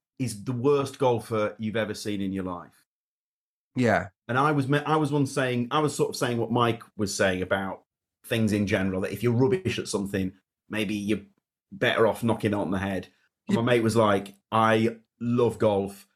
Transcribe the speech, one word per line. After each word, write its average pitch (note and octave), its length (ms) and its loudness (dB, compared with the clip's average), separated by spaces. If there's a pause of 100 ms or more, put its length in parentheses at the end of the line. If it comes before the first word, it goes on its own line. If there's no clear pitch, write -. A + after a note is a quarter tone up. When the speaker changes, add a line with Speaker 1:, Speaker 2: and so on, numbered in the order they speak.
(180)
Speaker 1:
is G#2 260 -6
the C3 80 -4
worst C3+ 460 0
golfer A2+ 600 0
you've A2 180 -4
ever G#2+ 180 -2
seen G#2 260 -6
in G2 120 -4
your F#2+ 120 -4
life. F2 400 -12 (880)
Speaker 2:
Yeah. G#2 340 2 (200)
Speaker 1:
And A#2+ 100 -2
I D3 140 2
was C#3 160 0
me-, C#3+ 160 2
I D#3 120 2
was D3+ 140 0
once C#3+ 220 0
saying, B2 380 -2
I C#3+ 100 0
was D3 160 0
sort - 140 0
of - 60 -10
saying A#2+ 220 -2
what A2+ 140 -2
Mike A#2 300 2 (140)
was G2+ 180 -4
saying F#2 280 0
about F#2+ 400 -4 (440)
things A2+ 260 2
in G#2 140 2
general, F#2+ 340 0
that G2 120 -4
if G2 100 -8
you're A#2+ 100 2
rubbish B2+ 460 0
at - 100 -6
something, G2 440 -2 (360)
maybe G#2+ 260 -4
you're G2+ 280 -2 (500)
better A2+ 340 2
off - 160 -2
knocking A2 300 0
it G#2 40 0
on F2+ 140 -2
the F#2+ 80 -2
head. F#2+ 300 -4 (400)
And - 80 0
Speaker 2:
You A#2 60 0
Speaker 1:
my B2 100 2
mate A#2+ 100 4
was A2 140 2
like, G2+ 380 2 (180)
"I A2+ 460 2 (220)
love A#2+ 380 2
golf G2 580 0